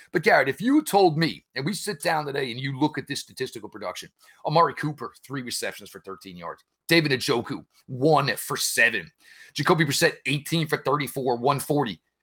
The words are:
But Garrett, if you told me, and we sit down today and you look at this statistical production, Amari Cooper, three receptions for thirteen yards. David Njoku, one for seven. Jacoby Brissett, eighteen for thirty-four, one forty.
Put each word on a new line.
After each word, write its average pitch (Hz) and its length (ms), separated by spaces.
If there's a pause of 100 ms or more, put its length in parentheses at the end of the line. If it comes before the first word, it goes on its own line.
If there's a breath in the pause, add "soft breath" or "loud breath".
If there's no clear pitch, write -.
(120)
But 175 120
Garrett, 151 260
if 131 100
you 277 220
told 190 360
me, 135 280 (100)
and 131 100
we 202 80
sit 180 280
down 156 240
today 135 260
and 123 80
you 135 180
look 147 200
at 135 100
this 139 140
statistical 110 480
production, 92 400 (360 soft breath)
Amari 151 280
Cooper, 147 400 (100)
three 135 180
receptions 104 480
for 92 120
thirteen 95 340
yards. 85 300 (240)
David 156 240
Njoku, 120 520 (200)
one 135 500
for - 220
seven. 113 560 (400 loud breath)
Jacoby 160 320
Brissett, 143 400
eighteen 151 420
for 151 80
thirty-four, 131 640
one 131 240
forty. 135 400 (220)